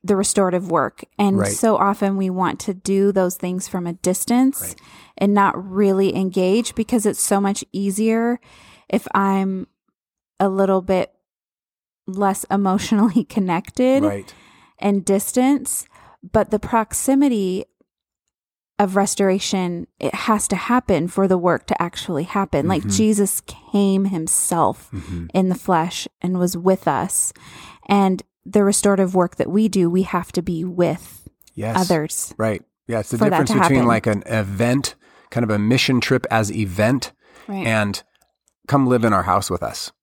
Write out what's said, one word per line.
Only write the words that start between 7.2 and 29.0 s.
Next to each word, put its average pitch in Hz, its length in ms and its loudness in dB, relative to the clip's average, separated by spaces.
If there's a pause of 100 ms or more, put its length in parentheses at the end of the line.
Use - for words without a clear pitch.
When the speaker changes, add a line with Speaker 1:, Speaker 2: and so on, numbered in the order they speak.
Speaker 1:
so 196 200 2
much 202 320 -2
easier 220 680 -2 (480)
if - 260 -2
I'm 196 520 0 (760)
a 196 80 2
little 190 340 2
bit 185 300 -2 (920)
less 196 380 -2
emotionally 196 800 2
<laughs> - 40 -10
connected 254 760 0
Speaker 2:
Right. 202 300 -4 (460)
Speaker 1:
and 202 260 0
distance. 254 840 0 (360)
But - 280 0
the 214 80 0
proximity 226 1040 0 (1160)
of 190 140 0
restoration, 190 960 0 (100)
it - 160 -4
has - 340 -2
to 196 80 0
happen 185 520 0
for 190 180 0
the 185 100 4
work 170 300 0
to - 160 -2
actually 170 400 -6
happen. 175 460 -2
Like, 190 140 0
Speaker 2:
Mm-hmm. 202 80 -4
Speaker 1:
Jesus 202 520 2 (300)
came 196 340 2
himself 165 840 -2
Speaker 2:
Mm-hmm. 87 420 -8
Speaker 1:
in 185 140 2
the 180 80 0
flesh 175 500 -2 (160)
and 180 160 -2
was 180 180 0
with 190 300 2
us. - 460 -2 (540)
And 190 360 2 (240)
the 202 160 2
restorative 196 540 2